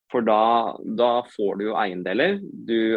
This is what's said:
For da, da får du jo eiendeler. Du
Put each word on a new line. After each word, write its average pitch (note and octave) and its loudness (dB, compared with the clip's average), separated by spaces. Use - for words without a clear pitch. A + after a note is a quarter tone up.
For B2 0
da, A2 2
da A#2+ 0
får G2 -4
du G2+ -4
jo G#2+ -4
eiendeler. F#2 -2
Du A2+ -2